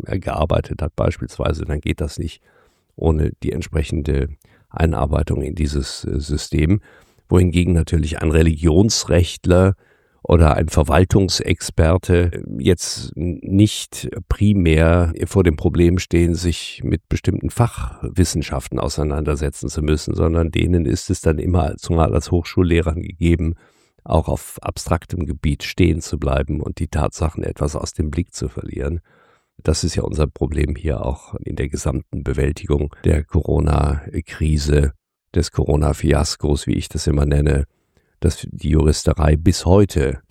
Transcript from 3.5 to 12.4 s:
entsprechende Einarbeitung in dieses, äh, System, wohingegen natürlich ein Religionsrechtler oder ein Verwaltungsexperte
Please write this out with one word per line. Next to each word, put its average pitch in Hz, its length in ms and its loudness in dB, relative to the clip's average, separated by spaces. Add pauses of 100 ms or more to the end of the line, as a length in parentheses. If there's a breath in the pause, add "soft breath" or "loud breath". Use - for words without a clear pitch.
entsprechende 71 760 -2 (400 soft breath)
Einarbeitung 73 720 0
in 69 140 -6
dieses, 73 500 -4
äh, - 160 -4
System, 76 580 0 (500 soft breath)
wohingegen 90 440 4
natürlich 78 480 0
ein 80 100 0
Religionsrechtler 85 1400 4 (480 soft breath)
oder 80 320 6
ein 78 140 0
Verwaltungsexperte 87 1700 2 (140)